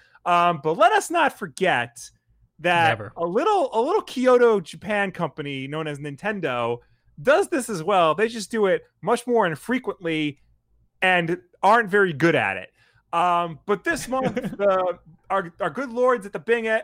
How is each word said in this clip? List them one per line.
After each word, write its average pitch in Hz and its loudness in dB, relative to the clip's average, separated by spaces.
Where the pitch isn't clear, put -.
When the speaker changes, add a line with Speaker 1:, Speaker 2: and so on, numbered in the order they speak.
Speaker 1:
Um, 175 2
but 160 -2
let 330 4
us 415 0
not 320 0
forget 143 -2
that 170 2
Speaker 2:
Never. 107 -4
Speaker 1:
a 170 -4
little, 320 0
a 220 0
little 339 0
Kyoto, 247 4
Japan 196 -4
company 143 -6
known 151 -6
as 147 -8
Nintendo 139 -4
does 294 2
this 277 -4
as 185 -6
well. 170 2
They 208 0
just 233 -12
do 220 2
it 175 0
much 233 -2
more 233 2
infrequently 165 -6
and 180 2
aren't 214 4
very 196 4
good 156 2
at 101 0
it. 92 -12
Um, 170 0
but 202 -2
this 330 -4
Speaker 2:
<laughs> - -
Speaker 1:
month, 262 -2
the, 185 0
our, 185 -2
our 175 -2
good 247 -6
lords 247 0
at 196 -18
the 202 -8
Big 226 0
E-, 220 0